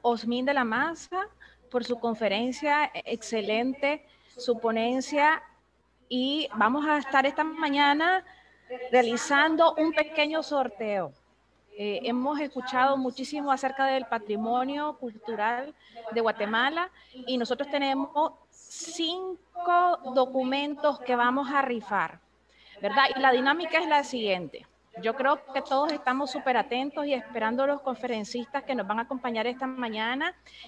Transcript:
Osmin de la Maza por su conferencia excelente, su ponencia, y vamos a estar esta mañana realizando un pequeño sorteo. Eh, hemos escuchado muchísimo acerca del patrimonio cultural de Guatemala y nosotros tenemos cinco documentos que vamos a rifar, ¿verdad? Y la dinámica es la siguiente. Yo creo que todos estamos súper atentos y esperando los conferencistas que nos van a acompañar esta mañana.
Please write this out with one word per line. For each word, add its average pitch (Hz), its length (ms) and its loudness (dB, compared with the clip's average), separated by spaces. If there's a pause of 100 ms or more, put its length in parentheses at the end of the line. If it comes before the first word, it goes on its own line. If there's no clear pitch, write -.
Osmin 240 420 0
de 277 100 2
la 269 80 2
Maza 311 640 -2 (460)
por 247 100 0
su 240 160 -4
conferencia 240 960 0
excelente, 240 1120 -2 (220)
su 233 320 -4
ponencia, 262 840 2 (720)
y 269 440 -2
vamos 240 320 2
a 302 100 4
estar 269 260 2
esta 285 200 0
mañana 311 800 2 (680)
realizando 285 840 4
un 320 160 2
pequeño 311 500 0
sorteo. 220 720 -2 (640)
Eh, 208 240 -4
hemos 247 380 -2
escuchado 269 560 0
muchísimo 269 560 -4
acerca 269 340 0
del 262 200 0
patrimonio 247 920 -2
cultural 233 760 -6 (380)
de 226 100 -2
Guatemala 226 720 0 (220)
y 254 260 -4
nosotros 247 320 -2
tenemos 277 640 0 (180)
cinco 349 1500 -2 (120)
documentos 269 840 0
que - 160 -2
vamos 262 380 2
a 277 100 4
rifar, 196 560 -2 (640)
¿verdad? 262 220 4 (100)
Y 262 60 -4
la 269 100 8
dinámica 302 480 2
es 349 80 0
la 294 160 4
siguiente. 202 640 -4 (360)
Yo 220 120 0
creo 277 260 2 (140)
que 269 80 0
todos 277 300 2
estamos 277 400 -2
súper 262 240 0
atentos 269 500 -2
y 285 80 2
esperando 240 540 -2
los 285 140 -2
conferencistas 240 840 -6
que 269 100 -2
nos 220 100 -2
van 208 140 -2
a 233 40 -2
acompañar 233 440 -4
esta 254 220 -4
mañana. 254 680 -4 (340)